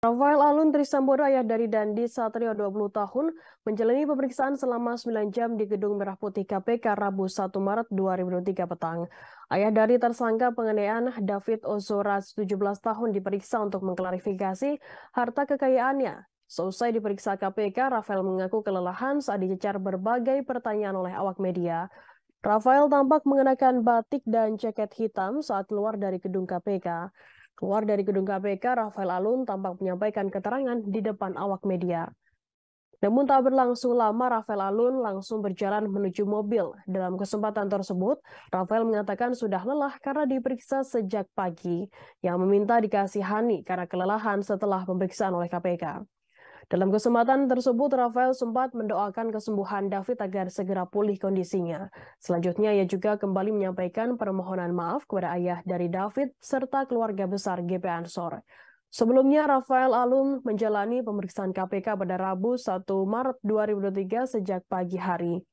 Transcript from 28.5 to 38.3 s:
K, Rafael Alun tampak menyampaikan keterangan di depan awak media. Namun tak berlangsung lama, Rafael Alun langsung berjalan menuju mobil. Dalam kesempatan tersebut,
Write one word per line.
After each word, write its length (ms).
K, 160
Rafael 320
Alun 320
tampak 400
menyampaikan 480
keterangan 480
di 240
depan 320
awak 320
media. 400
Namun 240
tak 240
berlangsung 480
lama, 320
Rafael 320
Alun 400
langsung 400
berjalan 480
menuju 320
mobil. 480
Dalam 320
kesempatan 480
tersebut, 560